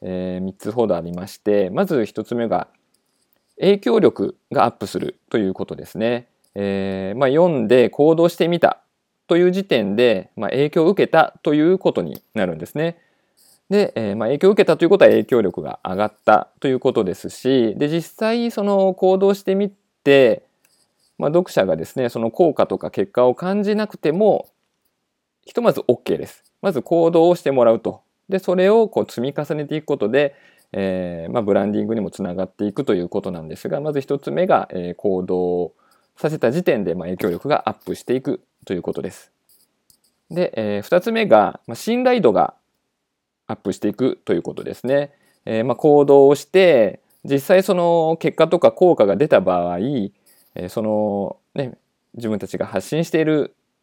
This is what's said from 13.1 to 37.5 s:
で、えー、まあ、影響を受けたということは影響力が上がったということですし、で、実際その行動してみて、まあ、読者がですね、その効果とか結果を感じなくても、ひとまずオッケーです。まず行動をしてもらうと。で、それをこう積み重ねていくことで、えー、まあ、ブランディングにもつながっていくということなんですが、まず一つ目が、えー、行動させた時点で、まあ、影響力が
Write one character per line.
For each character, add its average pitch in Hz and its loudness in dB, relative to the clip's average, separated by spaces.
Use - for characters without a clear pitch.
で、 202 0
え 107 -4
ー、 - -6
ま 110 -2
あ、 - -2
影 143 -2
響 190 4
を - 6
受 208 4
け - -8
た 156 2
と 170 0
い - 6
う - 2
こ 196 4
と 160 6
は 110 8
影 110 2
響 120 2
力 90 -2
が 69 -10
上 92 -6
が 104 0
っ 104 -6
た - 4
と 143 -2
い - 0
う 127 -2
こ 127 0
と 113 0
で 90 -4
す - -12
し、 123 0
で、 147 -2
実 160 -6
際 233 -2
そ 208 -6
の 196 2
行 185 2
動 196 2
し 196 -10
て 190 -2
み 202 -2
て、 135 6
ま 151 -4
あ、 - -2
読 175 0
者 - 0
が 92 0
で 82 -6
す - -14
ね、 127 -2
そ 117 -8
の 113 -4
効 165 2
果 101 2
と 98 -4
か - -10
結 98 -4
果 123 2
を 123 2
感 196 -4
じ 208 -2
な 208 -4
く - -16
て 151 -2
も、 190 2
ひ - -20
と 247 -4
ま 208 2
ず - -8
オ 120 4
ッ - -6
ケ - -6
ー 80 0
で - -10
す。 - -20
ま 98 -2
ず 131 -4
行 165 0
動 165 4
を 175 4
し - -8
て 139 -2
も 127 4
ら 113 6
う 113 -2
と。 98 -8
で、 190 -2
そ 185 -2
れ 185 4
を 220 4
こ - -2
う - -6
積 - -6
み 139 -4
重 156 -6
ね 147 -6
て 151 -6
い 156 -6
く - -14
こ 143 -2
と 104 -2
で、 139 0
え 92 -6
ー、 117 -8
ま 123 -4
あ、 - -2
ブ 98 0
ラ 101 2
ン 104 -2
デ 104 -2
ィ 104 -2
ン 104 -6
グ 110 -4
に 110 -4
も 87 -6
つ - -10
な 90 -6
が 95 -4
っ 92 -6
て - -8
い 104 -4
く 139 -6
と 113 0
い 90 0
う 87 -6
こ 101 -6
と 95 -8
な 85 -12
ん 80 -14
で - -14
す - -10
が、 143 -4
ま 151 -6
ず 143 -4
一 139 -4
つ 143 -10
目 165 -2
が、 127 0
え 87 -8
ー、 - -12
行 92 -2
動 90 -4
さ 156 -2
せ 156 -6
た 117 0
時 175 -4
点 123 0
で、 87 -2
ま 90 -8
あ、 82 -10
影 90 -6
響 98 -2
力 87 -8
が - -2